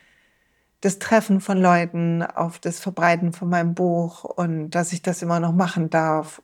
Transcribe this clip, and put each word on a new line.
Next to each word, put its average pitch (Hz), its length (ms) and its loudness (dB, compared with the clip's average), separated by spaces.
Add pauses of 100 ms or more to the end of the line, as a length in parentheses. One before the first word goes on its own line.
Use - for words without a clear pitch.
(800)
das 196 180 -2
Treffen 208 440 2
von 190 200 0
Leuten, 170 600 2
auf - 340 -4
das 170 220 -6
Verbreiten 170 540 0
von 175 160 -6
meinem 170 260 0
Buch 170 480 -2
und 160 480 -4
dass 175 220 -2
ich 165 80 -6
das 180 200 -4
immer 170 200 0
noch 170 100 0
machen 170 380 0
darf 156 540 0